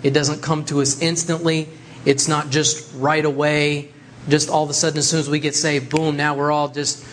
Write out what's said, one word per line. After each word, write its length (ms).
It 140
doesn't 260
come 240
to 160
us 180
instantly. 680
It's 220
not 220
just 460
right 280
away. 680
Just 200
all 140
of 60
a 40
sudden, 260
as 100
soon 100
as 100
we 100
get 140
saved, 360
boom, 260
now 180
we're 160
all 200
just 440